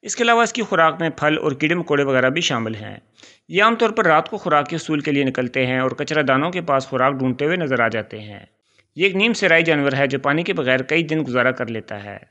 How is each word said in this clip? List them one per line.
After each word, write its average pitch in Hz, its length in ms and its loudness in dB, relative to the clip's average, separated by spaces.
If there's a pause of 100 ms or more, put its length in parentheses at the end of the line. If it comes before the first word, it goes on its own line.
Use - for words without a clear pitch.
इसके 233 200 -4
अलावा 233 200 4
इसकी 226 180 -2
खुराक 165 400 0
में 165 80 0 (100)
फल 151 180 2
और 147 160 -2
कीड़े 151 220 0
मकोड़े 160 280 0
वगैरह 131 260 2
भी 156 120 -2
शामिल 113 340 -2
हैं। 104 260 -14 (480)
ये 170 120 2
आमतौर 226 300 4
पर 220 140 0
रात 165 220 4
को 220 100 -10
खुराक 147 300 2
के 165 80 -6
उसूल 151 260 -2
के 151 100 -2
लिए 139 120 2
निकलते 131 420 -2
हैं 127 160 0
और 131 120 0
कचरा 147 300 -2
दानों 135 280 2
के 180 120 -6
पास 135 240 0
खुराक 131 260 2
ढूंढते 131 320 -2
हुए 170 120 0
नजर 135 240 0
आ 113 80 4
जाते 107 300 -6
हैं। 104 280 -16 (500)
ये 175 100 2
एक 185 80 0
नीम 220 180 2
सिराई 170 300 2
जानवर 143 320 2
है 139 120 2
जो 135 120 -2
पानी 147 240 0
के 190 100 -4
बगैर 131 280 0
कई 156 220 0
दिन 156 200 -2
गुजारा 123 280 0
कर 123 180 -6
लेता 107 280 -10
है। 101 220 -14 (120)